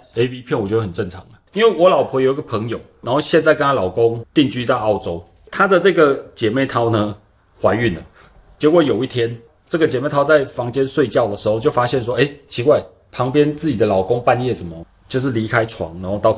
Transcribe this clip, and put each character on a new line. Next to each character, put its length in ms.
A 120
V 140
片， 180
我 80
觉 80
得 60
很 100
正 180
常 120
啊。 160
因 100
为 80
我 200
老 120
婆 160
有 140
一 20
个 60
朋 260
友， 140
然 120
后 60
现 220
在 120
跟 80
她 120
老 160
公 420
定 160
居 160
在 100
澳 220
洲， 260
她 180
的 100
这 140
个 420
姐 140
妹 160
淘 240
呢 260
怀 140
孕 200
了， 60
结 140
果 120
有 220
一 20
天， 320
这 100
个 100
姐 140
妹 80
淘 160
在 220
房 260
间 140
睡 200
觉 200
的 100
时 100
候 140
就 100
发 160
现 160
说， 120
哎， 120
奇 140
怪， 200
旁 180
边 240
自 140
己 80
的 80
老 180
公 220
半 180
夜 120
怎 100
么 180
就 140
是 120
离 140
开 200
床， 340
然 100
后 60
到， 220